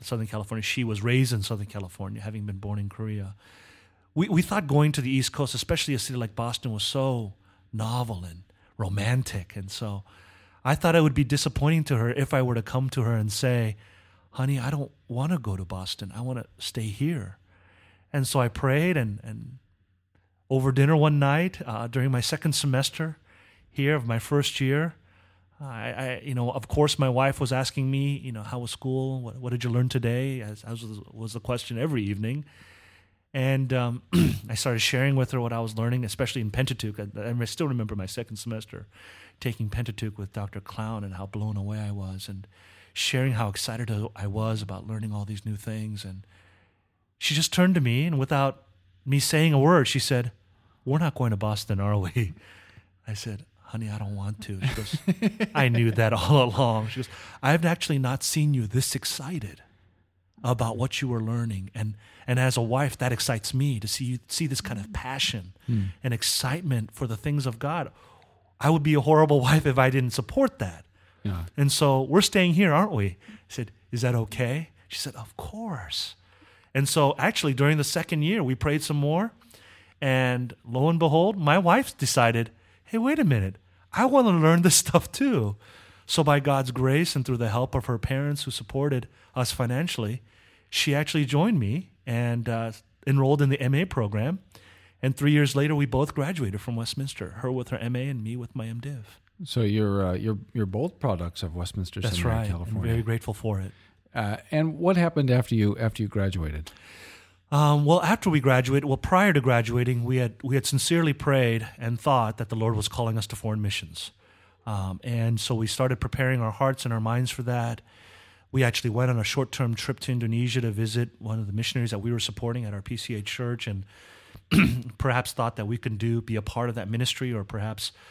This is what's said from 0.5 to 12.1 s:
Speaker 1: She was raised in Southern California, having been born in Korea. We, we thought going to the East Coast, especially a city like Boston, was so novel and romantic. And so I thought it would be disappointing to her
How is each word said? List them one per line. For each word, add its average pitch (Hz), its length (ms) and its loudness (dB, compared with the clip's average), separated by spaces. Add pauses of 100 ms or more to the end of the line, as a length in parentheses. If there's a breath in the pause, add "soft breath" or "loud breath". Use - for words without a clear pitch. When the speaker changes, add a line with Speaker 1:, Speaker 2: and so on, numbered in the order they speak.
Speaker 1:
She 120 240 -2
was 104 180 -2
raised 123 300 4
in 110 100 0
Southern 104 240 -4
California, 98 540 -10
having 107 240 -8
been 98 140 -8
born 104 200 -4
in 101 80 -4
Korea. 101 480 -8 (800 soft breath)
We, 156 140 2
we 165 120 4
thought 196 260 -2
going 147 260 4
to 143 80 -2
the 127 80 -2
East 131 240 0
Coast, 139 200 -4
especially 160 400 -2
a 123 60 -2
city 131 180 -6
like 110 180 -4
Boston, 120 360 -4
was 107 120 -4
so 123 500 -2 (400 soft breath)
novel 110 500 -4
and 87 200 -14 (340 soft breath)
romantic. 101 800 -2
And 98 120 -10
so 101 340 -8 (600 soft breath)
I 135 120 2
thought 165 200 2
it 165 60 8
would 151 120 6
be 139 120 4
disappointing 147 600 2
to 135 120 0
her 117 140 0